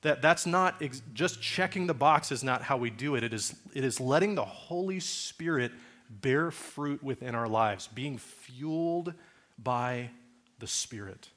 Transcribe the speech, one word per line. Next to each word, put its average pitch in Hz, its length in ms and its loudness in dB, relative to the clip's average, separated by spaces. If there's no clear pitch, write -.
That, 143 200 4
that's 160 240 6
not 180 360 2
ex-, 135 200 -6
just 170 280 0
checking 185 440 0
the 175 80 2
box 143 380 6
is 123 100 -4
not 131 200 0
how 139 160 2
we 120 120 0
do 127 260 -2
it. 113 100 2
It 113 80 -2
is, 104 200 -4
it 139 100 -4
is 127 160 0
letting 156 340 4
the 139 120 0
Holy 185 560 -4
Spirit 156 720 -2
bear 135 420 2
fruit 143 520 -6
within 127 320 -6
our 117 140 0
lives, 110 380 2
being 127 300 -8
fueled 165 960 -4
by 123 500 -2
the 113 80 -12
Spirit. - 680 -6